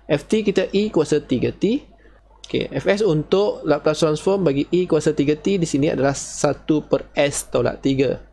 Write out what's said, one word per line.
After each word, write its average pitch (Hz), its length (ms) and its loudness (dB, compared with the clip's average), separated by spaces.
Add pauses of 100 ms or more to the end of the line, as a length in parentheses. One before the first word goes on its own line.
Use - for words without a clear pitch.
F 147 180 -2
T 220 160 0
kita 196 300 0
E 202 160 2
kuasa 151 320 0
tiga 120 320 -2
T. 220 320 -2 (640)
Okey, - 240 -4
F 139 160 -4
S 196 160 2
untuk 185 640 0
Laplace 151 360 0
transform 170 440 0
bagi 139 240 2
E 180 160 2
kuasa 156 240 2
tiga 147 240 0
T 190 240 -2
di 165 80 0
sini 143 240 0
adalah 135 240 0
satu - 680 -2
per - 320 -2
S 143 360 -2
tolak 123 320 -2
tiga 131 360 0 (140)